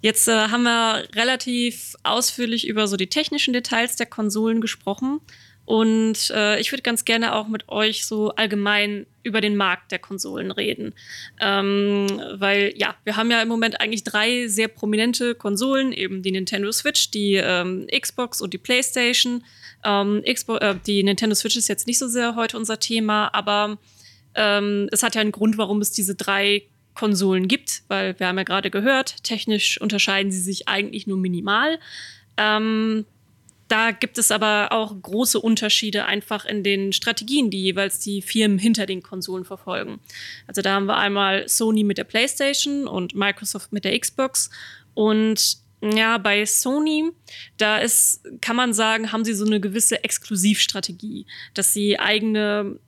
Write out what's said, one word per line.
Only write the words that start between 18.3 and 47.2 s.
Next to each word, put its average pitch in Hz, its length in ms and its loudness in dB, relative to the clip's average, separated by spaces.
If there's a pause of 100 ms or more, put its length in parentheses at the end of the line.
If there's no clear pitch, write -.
und 190 120 -6
die - 40 -6
PlayStation. 247 840 0 (400)
Ähm, 202 420 2
Xbo-, 233 320 -2
äh, 196 180 2 (120)
die 202 160 2
Nintendo 202 320 2
Switch - 200 0
ist 233 120 0
jetzt - 180 -2
nicht 240 140 0
so 262 80 -2
sehr 233 280 0
heute 226 220 -2
unser 220 220 -4
Thema, 214 540 0
aber, 208 440 0 (560)
ähm, 202 580 2
es - 120 0
hat 233 100 0
ja 220 80 0
einen 214 100 2
Grund, 208 260 2
warum 208 240 0
es 208 100 -2
diese 196 240 -4
drei 202 480 0 (300)
Konsolen 190 560 2
gibt, - 400 -2
weil 190 320 -2
wir 185 60 0
haben 185 100 0
ja 190 80 -2
gerade 190 260 -2
gehört, 262 500 0
technisch - 600 0
unterscheiden 196 500 2
sie 190 80 -2
sich 185 300 -4
eigentlich 202 380 -2
nur 190 100 -2
minimal. 196 600 0 (600)
Ähm, 220 680 2 (640)
da 226 240 2
gibt - 260 -4
es 233 140 2
aber 214 400 2
auch 220 300 -2
große 226 360 0
Unterschiede 214 680 2
einfach 208 400 -2
in 202 180 -4
den 196 300 0
Strategien, 233 560 0
die 190 120 -4
jeweils 190 380 -2
die 202 220 -6
Firmen 208 380 2
hinter 214 260 2
den 190 180 -6
Konsolen 185 400 -8
verfolgen. - 560 -8 (480)
Also 196 140 -2
da 196 140 2
haben 196 100 2
wir 208 100 0
einmal 202 540 0
Sony 220 340 2
mit 202 140 2
der - 80 -4
PlayStation 277 840 0
und 180 260 -6
Microsoft 202 600 -4
mit 202 100 -6
der 196 160 0
Xbox. - 500 -2 (440)
Und 214 640 2 (240)
ja, 220 360 2
bei 208 280 2
Sony, 302 640 0 (480)